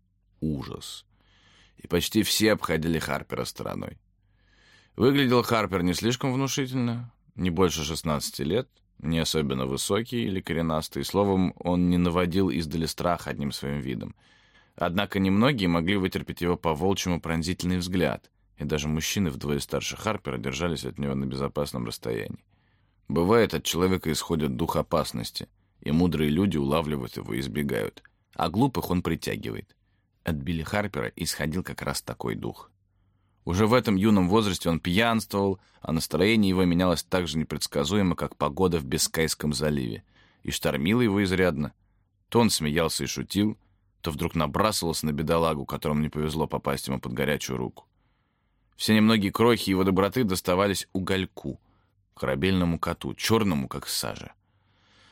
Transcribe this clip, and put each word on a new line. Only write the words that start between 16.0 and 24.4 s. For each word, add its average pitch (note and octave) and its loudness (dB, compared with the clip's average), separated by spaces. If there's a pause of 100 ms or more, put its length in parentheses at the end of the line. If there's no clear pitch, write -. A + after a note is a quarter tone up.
его E2+ 0
по-волчьему E2+ 0
пронзительный E2+ -2
взгляд, F2+ -2 (280)
и D#2+ -6
даже D2 -2
мужчины D#2+ -2
вдвое C#2+ -4
старше - -6
Харпера G2+ -6
держались C2+ -4
от B1 -10
него C#2 -4
на C2+ -4
безопасном C2+ -4
расстоянии. A1+ -8 (640)
Бывает, F#2 4
от D#2 -4
человека F2+ 0
исходит D2 -2